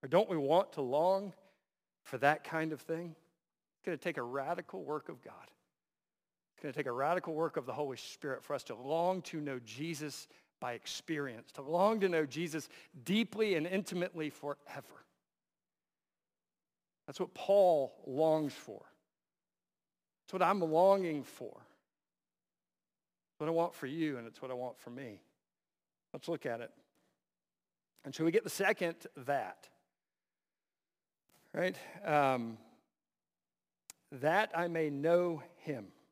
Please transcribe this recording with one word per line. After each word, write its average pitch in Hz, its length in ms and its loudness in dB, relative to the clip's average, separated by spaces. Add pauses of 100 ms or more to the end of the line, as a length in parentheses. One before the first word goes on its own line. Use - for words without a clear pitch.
or 143 80 -12
don't 196 220 4
we 180 60 0
want 160 380 4
to 160 60 -6
long 180 520 2 (720)
for 131 140 -8
that 143 260 4
kind 160 280 -2
of 143 80 -10
thing? 165 360 -8
It's - 680 -20
gonna 175 120 -2
take 156 200 -4
a 139 60 -4
radical 143 640 -6
work 143 240 -6
of 127 120 -14
God. - 300 -20 (1040)
It's - 80 -20
gonna 147 100 -8
take 143 140 -4
a 127 60 -4
radical 160 420 -2
work 156 220 -2
of 131 100 -6
the 127 60 -8
Holy 135 240 -6
Spirit - 480 -10
for 147 100 -6
us 131 100 -4
to 117 120 -10
long 170 460 -2
to - 180 -8
know 139 240 -6
Jesus 143 640 -10 (320)
by 123 140 -6
experience, 131 760 -8
to - 120 -12
long 180 360 4
to 190 100 4
know 160 180 4
Jesus 147 420 -4 (340)
deeply 208 540 2
and 156 100 2
intimately 175 640 -2
forever. - 760 -12 (2000)
That's 139 100 -14
what 175 160 -4
Paul 180 580 6 (140)
longs 151 480 2
for. - 260 -14 (1400)
It's - 80 -16
what 190 80 0
I'm 185 200 4
longing 170 640 4
for. - 260 -12
It's - 1900 -20
what 156 80 -2
I 165 40 0
want 165 220 2
for - 140 -8
you, 151 300 -2
and 117 100 -10
it's - 120 -18
what 131 120 -8
I - 20 -4
want 123 240 -8
for - 120 -16
me. 120 300 -12 (920)
Let's - 160 -12
look 165 180 -4
at 117 140 -4
it. 117 100 -12 (1300)
And - 100 -10
so 160 100 -2
we 165 60 4
get 190 140 4
the 175 60 -6
second 190 440 0 (320)
that, 120 420 -2 (1800)
right? 185 240 -2 (300)
Um, 131 500 2 (1600)
"That 156 420 2
I 170 140 0
may 165 200 0
know 165 540 2 (140)
him." 117 320 -8 (240)